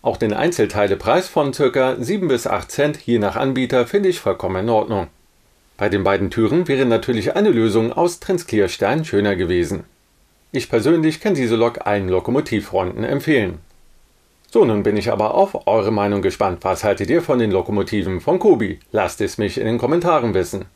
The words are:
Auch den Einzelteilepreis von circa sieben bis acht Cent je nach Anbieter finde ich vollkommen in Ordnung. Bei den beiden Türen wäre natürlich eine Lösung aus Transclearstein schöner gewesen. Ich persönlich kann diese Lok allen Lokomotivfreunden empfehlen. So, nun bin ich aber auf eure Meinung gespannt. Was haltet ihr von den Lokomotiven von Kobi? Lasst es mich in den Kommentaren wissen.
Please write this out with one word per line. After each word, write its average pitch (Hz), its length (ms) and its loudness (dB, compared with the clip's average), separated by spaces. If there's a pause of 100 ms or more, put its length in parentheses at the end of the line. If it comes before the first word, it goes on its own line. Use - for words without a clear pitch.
Auch 117 160 -2
den 107 160 0
Einzelteilepreis 107 960 0
von 143 240 0
circa 131 460 0
sieben 175 280 -4
bis 127 180 0
acht - 260 -4
Cent 147 340 -2
je 120 140 2
nach 101 180 -2
Anbieter 127 500 0
finde 202 220 2
ich 170 100 -2
vollkommen 95 440 -2
in 117 60 -2
Ordnung. 107 380 0 (720)
Bei 104 100 0
den 98 160 0
beiden 98 260 2
Türen 135 380 0
wäre 135 180 2
natürlich 117 520 0
eine 202 140 4
Lösung 113 420 2
aus 170 260 0
Transclearstein 139 840 0
schöner 101 320 0
gewesen. 87 480 -2 (640)
Ich - 180 -6
persönlich 156 520 2
kann 202 140 0
diese 117 200 0
Lok 117 300 0
allen 101 240 0
Lokomotivfreunden 95 960 -2
empfehlen. 131 540 -2 (920)
So, 220 140 6
nun 104 180 0
bin 107 140 0
ich 107 140 -2
aber 107 240 0
auf - 320 0
eure 107 240 2
Meinung 101 300 0
gespannt. 92 420 -2
Was 92 200 -2
haltet 101 260 0
ihr 160 120 2
von 131 180 0
den 107 120 2
Lokomotiven 95 680 -2
von 180 200 0
Kobi? 117 400 2 (120)
Lasst 104 300 -2
es - 160 -4
mich 104 220 -2
in 110 80 -2
den 117 100 0
Kommentaren 143 560 0
wissen. 92 320 -2 (100)